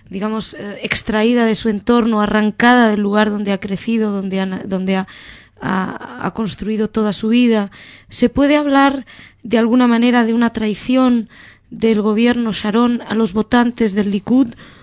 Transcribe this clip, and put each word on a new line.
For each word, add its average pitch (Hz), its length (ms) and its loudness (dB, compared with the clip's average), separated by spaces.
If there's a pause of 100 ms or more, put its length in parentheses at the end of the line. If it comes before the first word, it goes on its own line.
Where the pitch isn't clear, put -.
digamos, 208 440 -6
eh, - 300 -14
extraída 226 640 0
de 220 100 0
su - 140 -4
entorno, 220 500 0
arrancada 214 720 2
del 208 100 0
lugar 208 300 0
donde 202 240 -4
ha 190 60 -4
crecido, 214 520 -2
donde 190 300 -4
ha 190 40 -2
na-, 190 200 -8
donde 190 320 -2
ha, 190 100 -4 (540)
ha, - 640 -6
ha 180 60 -4
construido 214 560 -4
toda 214 240 -2
su 220 160 -4
vida? 226 420 2 (380)
¿Se - 200 0
puede 285 280 2
hablar 277 480 2 (380)
de 220 140 0
alguna 233 300 4
manera 240 380 2
de 226 80 0
una 233 180 2
traición 233 800 0 (420)
del 220 300 0
gobierno 226 500 0
Sharon 233 500 0
a - 140 -6
los 220 160 0
votantes 233 640 0
del 208 160 0
Likud? 233 360 2 (360)